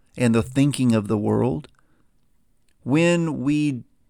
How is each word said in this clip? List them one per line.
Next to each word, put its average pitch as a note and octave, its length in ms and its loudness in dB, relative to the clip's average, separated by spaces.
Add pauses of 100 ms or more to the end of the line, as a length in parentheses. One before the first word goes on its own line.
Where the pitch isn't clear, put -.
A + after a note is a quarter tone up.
(180)
and A#2+ 160 2
the A2+ 80 2
thinking C3 540 0
of G#2+ 120 0
the A2 120 -2
world, A2+ 480 -2 (1120)
when E3 600 0
we D3 420 -2 (260)